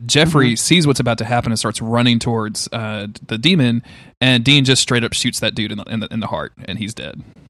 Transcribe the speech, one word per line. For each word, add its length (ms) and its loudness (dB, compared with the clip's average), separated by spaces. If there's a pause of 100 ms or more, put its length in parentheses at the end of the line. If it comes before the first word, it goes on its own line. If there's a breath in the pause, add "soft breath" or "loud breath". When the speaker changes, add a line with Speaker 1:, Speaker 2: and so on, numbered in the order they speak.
Speaker 1:
Jeffrey 460 4
Speaker 2:
Mm-hmm. 60 0
Speaker 1:
sees 300 2
what's 140 2
about 180 0
to 60 -6
happen 280 0
and 60 -2
starts 220 -4
running 380 2
towards, 540 -4
uh, 340 -6 (200)
the 120 -6
demon, 440 2 (380 loud breath)
and 240 2
Dean 220 4
just 160 4
straight 220 0
up 100 -6
shoots 260 -4
that 140 -4
dude 180 -6
in 60 -10
the, 60 -14
in 160 -8
the, 120 -8
in 80 -6
the 60 -4
heart, 260 -8 (140)
and 120 -8
he's 140 -8
dead. 300 -14 (280)